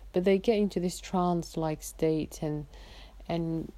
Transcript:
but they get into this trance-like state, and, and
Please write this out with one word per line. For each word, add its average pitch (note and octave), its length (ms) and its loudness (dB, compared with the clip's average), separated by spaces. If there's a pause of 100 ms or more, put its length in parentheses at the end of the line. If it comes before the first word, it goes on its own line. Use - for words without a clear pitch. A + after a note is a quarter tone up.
(140)
but F3+ 100 2
they G3 140 6
get G#3 200 4
into G3+ 220 2
this F3 220 -2
trance-like E3+ 840 0
state, - 580 0
and, D3+ 240 -2 (640)
and E3 500 -2